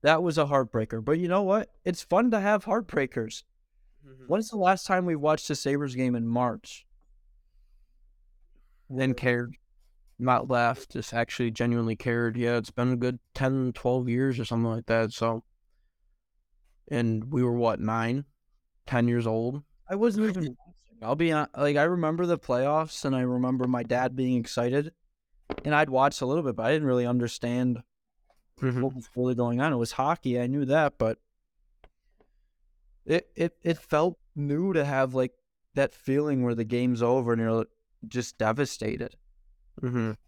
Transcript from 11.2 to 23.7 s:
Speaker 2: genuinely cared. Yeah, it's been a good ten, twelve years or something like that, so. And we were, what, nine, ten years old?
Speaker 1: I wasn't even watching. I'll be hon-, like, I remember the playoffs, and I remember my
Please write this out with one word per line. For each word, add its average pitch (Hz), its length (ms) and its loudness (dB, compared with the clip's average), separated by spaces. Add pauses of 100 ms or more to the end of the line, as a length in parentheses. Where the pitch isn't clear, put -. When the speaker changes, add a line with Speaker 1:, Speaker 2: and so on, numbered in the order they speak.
Speaker 2:
genuinely 117 460 0
cared. 117 400 -2
Yeah, 120 200 0
it's 113 140 -4
been 123 220 0
a 127 40 0
good 123 220 -2 (160)
ten, 131 400 0
twelve 127 340 0
years 123 300 0
or 120 60 -4
something 117 260 0
like 113 160 -6
that, 113 260 2
so. 113 320 -2 (1400)
And 113 440 -2
we 123 100 0
were, 123 100 2
what, 117 280 0
nine, 113 440 -2 (600)
ten 120 220 2
years 120 180 0
old? 117 360 -2 (280)
Speaker 1:
I 190 60 -4
wasn't 214 340 2
even 185 140 -4
watching. 127 120 -8 (460)
I'll 117 140 -2
be 165 140 2
hon-, 151 260 0
like, 147 200 2
I 147 60 4
remember 165 420 0
the 175 140 0
playoffs, 147 640 -2
and 135 100 0
I 127 80 0
remember 127 440 0
my 123 160 0